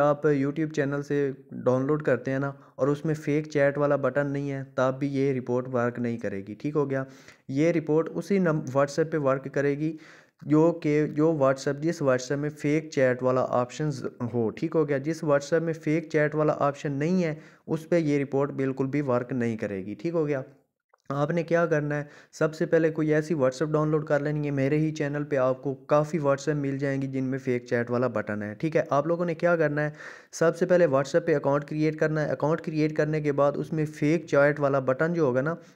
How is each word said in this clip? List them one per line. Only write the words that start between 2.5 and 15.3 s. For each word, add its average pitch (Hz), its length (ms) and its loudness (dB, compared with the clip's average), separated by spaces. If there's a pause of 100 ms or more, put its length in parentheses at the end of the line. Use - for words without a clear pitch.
और 131 100 2
उसमें 151 260 0
फेक 151 380 -2
चैट 139 240 2
वाला 143 220 2
बटन 135 280 0
नहीं 143 220 -4
है, 135 140 -6 (140)
तब 131 220 2
भी 143 100 -2
ये 139 240 0
रिपोर्ट 127 360 -2
वर्क 120 300 0
नहीं 117 200 -2
करेगी, 101 360 -8
ठीक 147 200 -6
हो 147 100 2
गया। 135 200 -4 (460)
ये 147 200 2
रिपोर्ट 160 380 0
उसी 185 300 -2
नम-, 160 280 2
WhatsApp 143 440 0
पे 165 80 -2
वर्क 135 300 0
करेगी 143 440 -2 (480)
जो 151 320 4
कि, 156 180 -2 (160)
जो 147 260 2
WhatsApp, 139 480 2
जिस 165 200 -2
WhatsApp 131 360 0
में 147 140 -4
फेक 151 420 -2
चैट 127 300 2
वाला 127 200 2
ऑप्शन 123 480 -2 (420)
हो, 117 160 0
ठीक 160 240 -6
हो 160 120 2
गया। 143 140 -2
जिस 156 240 -6
WhatsApp 147 380 2